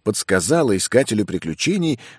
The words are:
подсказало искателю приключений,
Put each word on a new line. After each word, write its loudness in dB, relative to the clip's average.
подсказало 0
искателю 2
приключений, -2